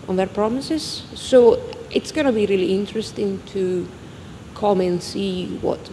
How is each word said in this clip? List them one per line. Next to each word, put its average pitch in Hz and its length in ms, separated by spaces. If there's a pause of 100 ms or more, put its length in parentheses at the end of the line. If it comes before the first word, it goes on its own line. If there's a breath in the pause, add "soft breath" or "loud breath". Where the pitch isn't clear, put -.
on 185 80
their 185 100
promises. 247 760 (120)
So - 460 (300)
it's - 200
gonna 277 220
be 214 140
really 190 280
interesting 202 680 (100)
to 185 340 (680 loud breath)
come 202 260
and 180 200
see 185 600
what - 180 (140)